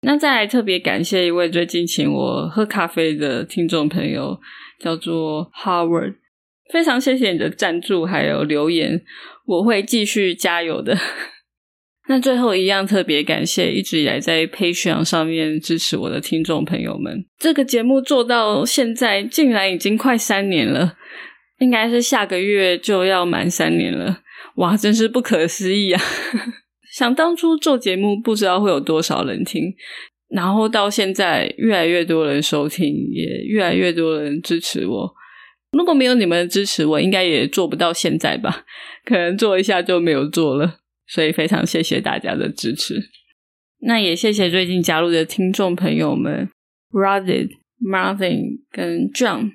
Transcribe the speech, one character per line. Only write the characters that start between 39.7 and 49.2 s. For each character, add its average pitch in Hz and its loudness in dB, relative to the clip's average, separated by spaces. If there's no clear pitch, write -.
就 180 0
没 170 2
有 143 0
做 156 0
了。 160 0
所 - -2
以 156 2
非 156 0
常 175 0
谢 165 0
谢 - -2
大 - -2
家 - -4
的 - -4
支 - -6
持。 - -6
那 233 0
也 175 0
谢 214 0
谢 202 2
最 185 2
近 180 0
加 160 2
入 170 2
的 160 2
听 185 -2
众 185 0
朋 175 0
友 156 0
们， - -2
Roddy、 196 0
Marvin 190 -2
跟 175 -4
John。 220 -2